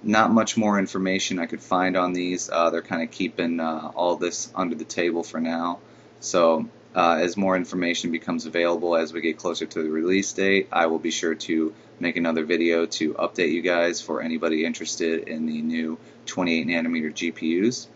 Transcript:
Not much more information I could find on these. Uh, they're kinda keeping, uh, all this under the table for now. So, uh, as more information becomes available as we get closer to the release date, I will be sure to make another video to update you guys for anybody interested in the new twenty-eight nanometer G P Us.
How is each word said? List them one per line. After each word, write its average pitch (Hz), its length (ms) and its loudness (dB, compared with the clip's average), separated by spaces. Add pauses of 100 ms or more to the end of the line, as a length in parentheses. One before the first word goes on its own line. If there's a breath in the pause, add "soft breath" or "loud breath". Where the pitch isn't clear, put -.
Not 107 300 4
much 110 240 4
more 104 220 4
information 95 600 0
I 85 80 -4
could - 160 -10
find 92 340 0
on 90 160 2
these. 90 380 -4
Uh, 85 200 4
they're 85 120 -2
kinda 82 240 -4
keeping, 85 520 -2
uh, 80 360 -4
all 87 220 2
this 85 380 -4
under 87 200 -2
the 78 100 -8
table 85 380 0
for 82 180 -6
now. 85 380 -2 (420 loud breath)
So, 82 480 4 (260)
uh, 85 260 4
as 87 160 0
more 95 200 2
information 87 540 -2
becomes 82 340 -4
available 85 520 2
as 80 180 0
we 82 80 -6
get 80 160 0
closer 82 260 -4
to 80 180 -4
the 78 80 -2
release 90 420 2
date, 98 380 2
I 85 160 4
will 82 120 0
be 80 120 -2
sure 82 240 -2
to 80 380 0 (280 loud breath)
make 87 160 -2
another 82 280 0
video 85 420 2
to 78 280 -2
update 85 380 0
you 82 100 -2
guys 87 380 2
for 78 200 -4
anybody 80 460 -2
interested 82 600 -4
in 80 200 -6
the 78 160 -4
new 80 340 -4 (300 loud breath)
twenty-eight 82 400 0
nanometer 82 480 -2
G 85 180 -4
P 85 340 0
Us. 127 300 -2